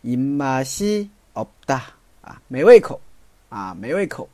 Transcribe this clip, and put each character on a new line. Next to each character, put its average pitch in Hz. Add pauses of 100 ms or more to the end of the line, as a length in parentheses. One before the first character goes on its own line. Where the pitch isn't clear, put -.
입 123
맛 135
이 208 (260)
없 110 (180)
다 131 (420)
啊， -
没 131
胃 226
口 - (480)
啊， 98
没 107
胃 196
口。 -